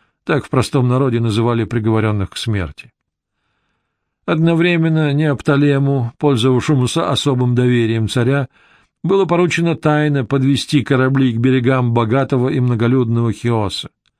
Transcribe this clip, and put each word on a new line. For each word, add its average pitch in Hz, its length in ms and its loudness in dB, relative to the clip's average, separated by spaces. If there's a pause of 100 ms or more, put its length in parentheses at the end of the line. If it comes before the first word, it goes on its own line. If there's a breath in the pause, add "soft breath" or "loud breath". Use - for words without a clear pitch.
(240)
Так 147 220 -2
в - 20 -20
простом 127 400 0
народе 127 320 0
называли 117 440 0
приговорённых 107 680 -2
к - 80 -14
смерти. 95 520 -6 (1400)
Одновременно 160 880 0
Неоптолему, 139 1080 0
пользовавшемуся 131 920 0
особым 123 440 0
доверием 117 540 0
царя, 127 400 -2 (540 soft breath)
было 196 220 0
поручено 170 520 0
тайно 151 480 0
подвести 139 580 0
корабли 131 500 2
к 113 60 -4
берегам 127 540 2
богатого 123 560 0
и 135 120 -2
многолюдного 117 720 0
Хиоса. 110 580 -4 (300)